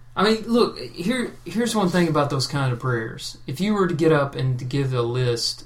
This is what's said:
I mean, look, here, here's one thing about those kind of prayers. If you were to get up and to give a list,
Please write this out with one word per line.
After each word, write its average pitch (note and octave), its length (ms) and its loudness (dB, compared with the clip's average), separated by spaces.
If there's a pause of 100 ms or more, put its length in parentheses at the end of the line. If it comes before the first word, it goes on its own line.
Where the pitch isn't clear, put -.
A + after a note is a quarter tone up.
(160)
I F#3 80 0
mean, A3 240 0
look, A3+ 320 0
here, F#3 520 -6 (140)
here's A3+ 300 -2
one F#3+ 140 6
thing F3 180 4
about D3 240 2
those C3+ 160 -2
kind C3+ 260 0
of A#2 60 -6
prayers. A#2 640 -4
If C#3 160 -8
you G#3 140 2
were G3 120 4
to F3+ 60 0
get D#3+ 180 4
up C#3 240 2
and C3 220 -2
to C3 80 -8
give C3+ 260 -2
a B2 120 0
list, A#2+ 640 -2